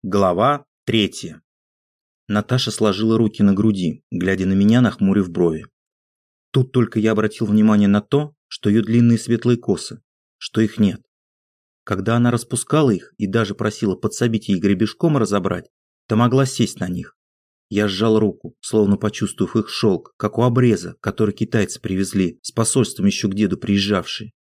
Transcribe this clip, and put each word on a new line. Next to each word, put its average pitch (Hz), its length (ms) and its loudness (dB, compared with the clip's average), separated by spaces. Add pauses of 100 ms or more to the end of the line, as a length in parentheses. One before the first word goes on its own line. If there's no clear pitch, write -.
Глава 101 540 0 (220)
третья. 92 560 -4 (880)
Наташа 107 420 -2
сложила 110 460 0
руки 107 260 0
на 101 80 6
груди, 98 580 0
глядя 95 360 -2
на 95 80 0
меня, 107 260 4
нахмурив 98 500 2
брови. 82 360 -2 (880)
Тут 131 180 0
только 120 260 0
я 110 140 2
обратил 107 340 -2
внимание 104 440 4
на 104 100 4
то, 147 340 -2 (140)
что - 220 -4
ее 110 120 2
длинные 117 360 4
светлые 117 400 0
косы, - 440 -4 (360)
что - 240 -4
их 107 180 -2
нет. 101 220 0 (840)
Когда 101 320 -2
она 120 160 4
распускала 131 600 0
их - 260 -4
и 104 100 -4
даже 101 260 -2
просила 104 440 -4
подсобить 113 500 -4
ей 95 140 0
гребешком 104 560 0
разобрать, 95 520 -2 (380)
то 107 80 -2
могла 120 300 2
сесть - 340 -4
на 90 80 -4
них. - 300 -10 (520)
Я 104 200 0
сжал 107 280 0
руку, 101 440 -2
словно 101 340 2
почувствовав 101 600 -4
их 107 100 0
шелк, - 480 -2
как - 220 -6
у 113 60 2
обреза, 117 580 0
который 104 320 -2
китайцы - 480 -2
привезли 95 600 -2
с - 100 -14
посольством 113 540 0
еще 101 200 -2
к 95 80 -4
деду 101 220 0
приезжавшие. 101 760 -2 (120)